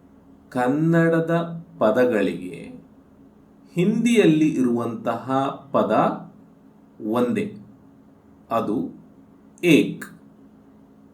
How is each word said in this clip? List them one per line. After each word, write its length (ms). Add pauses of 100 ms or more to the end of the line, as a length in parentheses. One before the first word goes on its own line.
(500)
ಕನ್ನಡದ 1160 (120)
ಪದಗಳಿಗೆ 1000 (920)
ಹಿಂದಿಯಲ್ಲಿ 760
ಇರುವಂತಹ 840 (400)
ಪದ 200 (1120)
ಒಂದೇ, 520 (920)
ಅದು 500 (640)
ಏಕ್, 420 (1080)